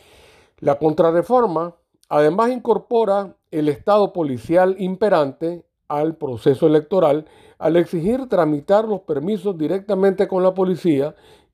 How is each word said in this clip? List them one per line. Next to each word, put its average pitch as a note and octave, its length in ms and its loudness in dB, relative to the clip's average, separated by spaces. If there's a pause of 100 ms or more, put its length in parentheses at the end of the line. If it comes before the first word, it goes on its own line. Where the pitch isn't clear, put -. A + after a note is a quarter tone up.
(580)
La C#3+ 220 -2
contrarreforma, E3+ 960 0 (320)
además, D#3+ 420 2
incorpora G#3+ 880 -2 (160)
el D3+ 180 -2
estado G3 440 0
policial E3+ 640 0
imperante F3 840 -2 (240)
al D#3 280 -4
proceso C3+ 500 0
electoral D3+ 600 2 (340)
al D#3+ 160 0
exigir F#3+ 520 -2
tramitar F3+ 580 0
los G3+ 160 -4
permisos F3 540 -4
directamente F#3+ 720 0
con F#3 140 -2
la F#3 140 2
policía D#3+ 580 0 (400)